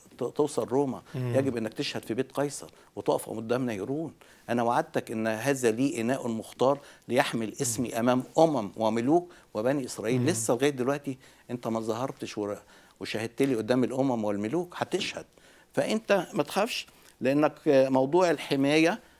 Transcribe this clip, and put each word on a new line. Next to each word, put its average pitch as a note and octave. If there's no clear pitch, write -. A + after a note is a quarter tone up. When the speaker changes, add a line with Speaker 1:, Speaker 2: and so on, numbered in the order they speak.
Speaker 1:
ت-، B2+
توصل C#3+
روما، B2+
Speaker 2:
مم. B2+
Speaker 1:
يجب C3+
أنك A2
تشهد C3
في A2+
بيت B2+
قيصر C#3
وتقف C#3+
قدام A#2
نيرون. B2
أنا A#2+
وعدتك B2+
إن A2
هذا A#2+
لي A#2
إناء B2
مختار A#2+
ليحمل A2+
اسمي A#2+
Speaker 2:
مم. -
Speaker 1:
أمام B2
أمم C#3
وملوك A#2+
وبني B2+
إسرائيل. A2+
Speaker 2:
مم. B2
Speaker 1:
لسه A#2
لغاية C3+
دلوقتي C3+
أنت B2
ما A2+
ظهرتش A2+
ور-، G#2
وشهدت A2
لي C#3
قدام A#2+
الأمم B2
والملوك، G#2+
هتشهد. -
فأنت G3+
ما D#3+
تخافش، -
لأنك C#3+
موضوع C3+
الحماية D3+